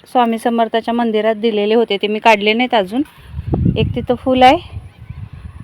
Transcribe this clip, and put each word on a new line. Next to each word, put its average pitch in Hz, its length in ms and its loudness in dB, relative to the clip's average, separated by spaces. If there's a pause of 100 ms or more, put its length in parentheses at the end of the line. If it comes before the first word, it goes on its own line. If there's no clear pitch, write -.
स्वामी 233 320 0
समर्थाच्या 233 560 -2
मंदिरात 220 400 0
दिलेले 208 400 0
होते, 226 220 0
ते 202 100 -4
मी 214 120 -2
काढले 214 340 4
नाहीत 247 220 -2
अजून. 214 280 0 (760)
एक 226 180 0
तिथं 240 200 -2
फुल 254 280 0
आहे 277 400 2 (800)